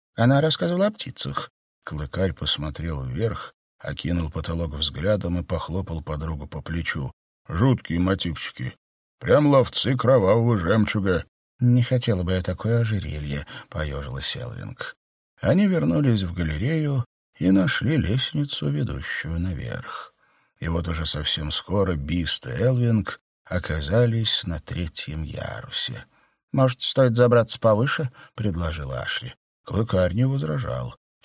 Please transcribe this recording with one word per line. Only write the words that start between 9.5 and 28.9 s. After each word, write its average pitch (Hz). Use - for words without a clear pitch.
кровавого 117
жемчуга". 95
"Не 123
хотела 120
бы 90
я 92
такое 110
ожерелье", — 76
поежилась 69
Элвинг. 52
Они 180
вернулись 151
в 85
галерею 120
и 175
нашли 160
лестницу, 127
ведущую 73
наверх. 65
И 82
вот 82
уже 80
совсем 76
скоро 92
Бист 76
и 64
Элвинг 113
оказались 101
на 85
третьем 78
ярусе. -
"Может, 131
стоит 127
забраться 120
повыше?" — 120
предложила 80